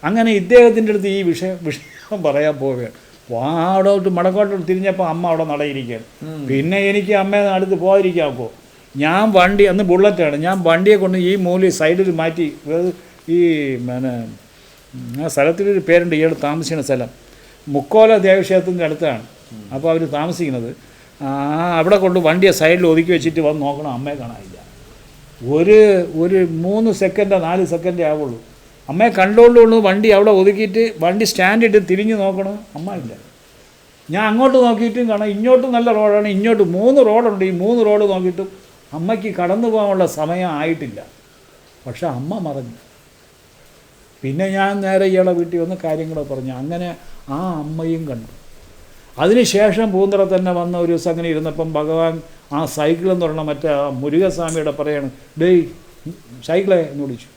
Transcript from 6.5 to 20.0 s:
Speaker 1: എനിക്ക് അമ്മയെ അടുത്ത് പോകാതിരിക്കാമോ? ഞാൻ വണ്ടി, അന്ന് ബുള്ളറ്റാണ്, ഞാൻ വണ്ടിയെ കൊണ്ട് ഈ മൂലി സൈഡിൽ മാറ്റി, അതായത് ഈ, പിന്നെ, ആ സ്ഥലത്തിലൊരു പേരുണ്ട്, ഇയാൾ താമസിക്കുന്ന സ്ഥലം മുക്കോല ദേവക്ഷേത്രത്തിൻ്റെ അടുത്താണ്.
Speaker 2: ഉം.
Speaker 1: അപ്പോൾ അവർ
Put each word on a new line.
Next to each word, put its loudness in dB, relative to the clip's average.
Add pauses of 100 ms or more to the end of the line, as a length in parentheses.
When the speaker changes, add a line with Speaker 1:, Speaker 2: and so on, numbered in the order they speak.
Speaker 1:
എനിക്ക് 0 (100)
അമ്മയെ 0
അടുത്ത് 0
പോകാതിരിക്കാമോ? 0 (560)
ഞാൻ 2 (140)
വണ്ടി, 6
അന്ന് 0
ബുള്ളറ്റാണ്, 2 (120)
ഞാൻ 0 (120)
വണ്ടിയെ 4
കൊണ്ട് 0 (140)
ഈ 0 (120)
മൂലി 2 (120)
സൈഡിൽ 0 (100)
മാറ്റി, -2 (180)
അതായത് -4 (440)
ഈ, 2 (480)
പിന്നെ, -6 (1080)
ആ -4
സ്ഥലത്തിലൊരു 0
പേരുണ്ട്, 2
ഇയാൾ 2 (140)
താമസിക്കുന്ന -4
സ്ഥലം -2 (640)
മുക്കോല 4 (140)
ദേവക്ഷേത്രത്തിൻ്റെ 2
അടുത്താണ്. -4 (300)
Speaker 2:
ഉം. -20 (140)
Speaker 1:
അപ്പോൾ -2
അവർ 0 (160)